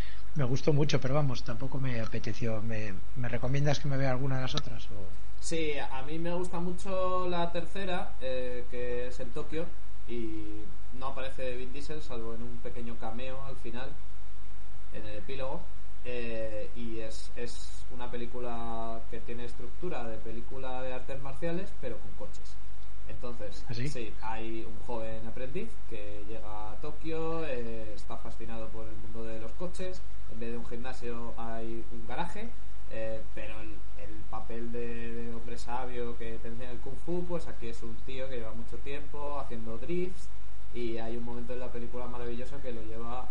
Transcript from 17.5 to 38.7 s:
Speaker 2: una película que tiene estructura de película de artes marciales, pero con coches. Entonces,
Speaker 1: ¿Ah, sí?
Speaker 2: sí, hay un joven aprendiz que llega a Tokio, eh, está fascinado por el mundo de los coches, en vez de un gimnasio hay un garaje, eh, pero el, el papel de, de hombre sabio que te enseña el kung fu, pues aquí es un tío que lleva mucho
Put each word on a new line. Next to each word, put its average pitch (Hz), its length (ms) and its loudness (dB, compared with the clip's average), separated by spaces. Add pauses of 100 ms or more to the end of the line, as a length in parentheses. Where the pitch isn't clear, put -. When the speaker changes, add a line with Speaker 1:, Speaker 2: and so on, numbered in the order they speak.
Speaker 2:
una 123 160 0
película 117 880 0 (120)
que 117 100 0
tiene 120 260 0
estructura 127 580 0
de 113 140 0
película 127 640 0
de 131 100 0
artes 131 300 0
marciales, 170 480 0 (100)
pero 117 180 0
con 104 140 0
coches. - 420 0 (540)
Entonces, 113 600 0
Speaker 1:
¿Ah, 120 60 0
sí? 123 140 0
Speaker 2:
sí, 123 240 0 (100)
hay 113 420 0
un 113 220 0
joven 113 400 0
aprendiz 127 420 0 (200)
que 104 400 0
llega 107 440 0
a - 100 0
Tokio, 160 640 0
eh, 113 480 0
está 110 240 0
fascinado 113 500 0
por 110 180 0
el 110 100 0
mundo 110 280 0
de 113 160 0
los 113 120 0
coches, 180 480 0 (320)
en 113 80 0
vez 117 120 0
de 120 60 0
un 117 80 2
gimnasio 120 720 0
hay 117 440 0 (100)
un 113 140 0
garaje, 175 420 0 (440)
eh, 110 280 0 (140)
pero - 260 0
el, - 80 0
el - 460 0 (160)
papel 117 420 0
de, 117 400 0 (140)
de 117 80 0
hombre 117 240 0
sabio 123 600 0
que 113 240 0
te 120 60 0
enseña 120 220 0
el 120 80 0
kung 127 260 0
fu, 175 220 0
pues 170 200 0
aquí 117 220 0
es 113 140 0
un 117 120 0 (120)
tío 131 220 0
que 131 100 0
lleva 113 160 0
mucho 117 240 0